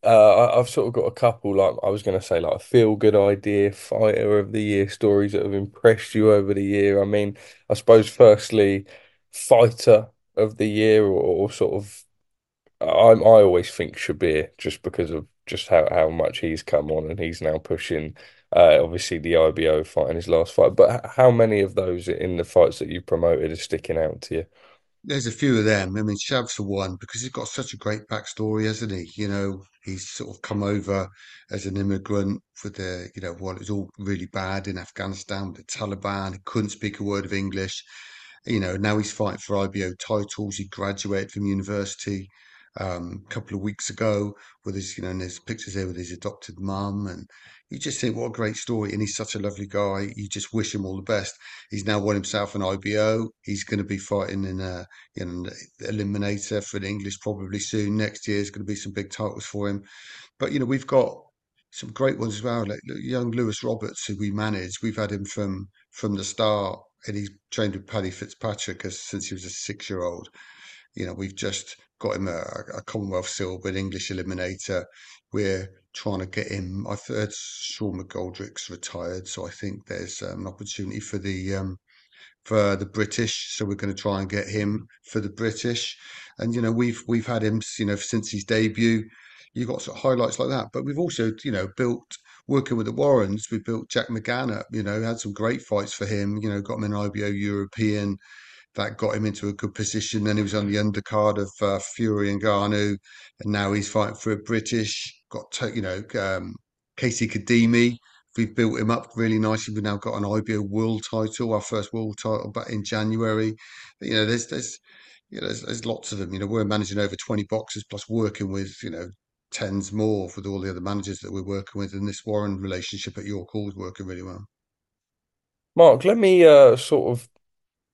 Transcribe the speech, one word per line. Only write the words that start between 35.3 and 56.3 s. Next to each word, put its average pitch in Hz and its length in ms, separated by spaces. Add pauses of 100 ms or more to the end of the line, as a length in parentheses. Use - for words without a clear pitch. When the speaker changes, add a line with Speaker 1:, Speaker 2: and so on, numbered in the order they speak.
Speaker 2:
with - 40
the - 60
Taliban. 98 680
He 92 100
couldn't 107 280
speak - 280
a 104 40
word 101 200
of 95 80
English. 95 500 (640)
You 117 140
know, 92 160
now 104 220
he's 104 140
fighting - 280
for 101 180
I 98 100
B 98 180
O 92 80
titles. 104 640
He 98 100
graduated 98 640
from 101 140
university, 98 840 (520)
um, 92 460
a - 80
couple 104 220
of 98 80
weeks 101 260
ago 104 440 (320)
with 98 100
his, 95 220
you 95 60
know, 92 60
and 92 120
there's 90 180
pictures - 340
there 95 140
with 90 100
his 87 140
adopted 92 480
mum, 98 480
and 87 200 (420)
you 135 100
just 139 200
think, 117 160
"What 117 120
a - 20
great 110 260
story." 107 360
And 104 100
he's 104 140
such - 200
a 107 40
lovely 101 260
guy. 101 500
You 104 140
just - 240
wish 113 220
him 98 100
all 95 100
the 95 60
best. 95 320 (380)
He's 101 140
now 104 140
won 104 160
himself 101 400
an 101 60
I 95 160
B 101 200
O. 110 320 (120)
He's 101 220
gonna 101 200
be 98 140
fighting 98 480
in 95 160
a, 92 240 (300)
in 90 120
an 90 220 (320)
eliminator 101 840